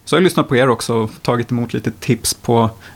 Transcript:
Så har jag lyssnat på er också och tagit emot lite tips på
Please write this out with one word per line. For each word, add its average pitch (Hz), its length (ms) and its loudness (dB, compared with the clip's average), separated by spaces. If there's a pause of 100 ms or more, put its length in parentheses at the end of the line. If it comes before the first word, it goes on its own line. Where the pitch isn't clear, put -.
Så - 120 0
har 170 40 4
jag 185 40 4
lyssnat 156 240 0
på 135 80 0
er 131 120 4
också 117 260 0
och 110 160 -2 (120)
tagit 120 280 -2
emot 120 220 -4
lite - 180 -4
tips - 440 -2
på 113 360 2 (260)